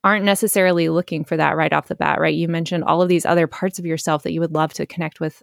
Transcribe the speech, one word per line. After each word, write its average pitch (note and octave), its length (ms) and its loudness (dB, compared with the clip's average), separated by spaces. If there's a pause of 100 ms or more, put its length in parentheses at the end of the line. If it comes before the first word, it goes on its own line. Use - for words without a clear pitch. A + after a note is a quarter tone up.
aren't G3+ 220 2
necessarily F#3 640 2
looking D#3+ 340 -2
for D#3+ 140 -4
that D#3 200 2
right D#3 160 0
off D3+ 160 0
the - 60 -6
bat, D#3 240 0
right? D#3+ 160 2
You E3 140 -2
mentioned E3 360 -2
all E3 180 2
of F3+ 80 2
these F3 160 2
other E3+ 200 4
parts - 320 -4
of F3 60 -8
yourself D#3+ 380 -2
that - 100 -4
you E3 80 -4
would E3 140 -2
love D#3 200 0
to D3 120 -6
connect - 340 -8
with D#3 220 -6